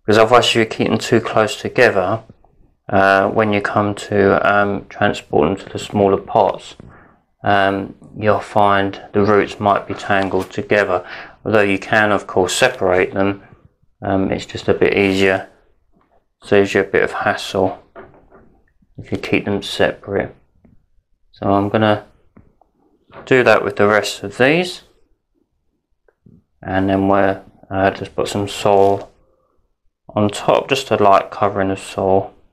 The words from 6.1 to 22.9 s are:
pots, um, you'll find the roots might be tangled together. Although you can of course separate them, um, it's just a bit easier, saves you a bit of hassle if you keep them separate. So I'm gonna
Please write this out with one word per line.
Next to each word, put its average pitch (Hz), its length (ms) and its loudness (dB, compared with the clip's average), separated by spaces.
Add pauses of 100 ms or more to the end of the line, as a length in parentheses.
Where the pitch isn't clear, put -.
pots, - 600 -2 (680)
um, 98 540 0 (200)
you'll 104 220 0
find 98 640 0 (100)
the 104 80 0
roots 101 380 2
might 101 280 0
be 101 80 -8
tangled 95 560 -4
together. 101 520 -2 (420)
Although 104 180 2
you 98 160 0
can 107 340 0
of 95 140 -2
course 92 280 -2
separate 92 580 0
them, 98 300 -4 (600)
um, 95 300 -2
it's - 140 -8
just - 200 -12
a 95 60 0
bit - 240 0
easier, 95 500 0 (960)
saves 101 300 2
you 101 80 2
a 95 40 0
bit 95 180 -2
of 95 100 -4
hassle 95 680 -4 (1160)
if - 160 -12
you 95 60 -6
keep - 260 -2
them 101 180 -4
separate. - 720 -4 (1000)
So 104 200 -2
I'm 101 160 2
gonna 107 360 0 (1200)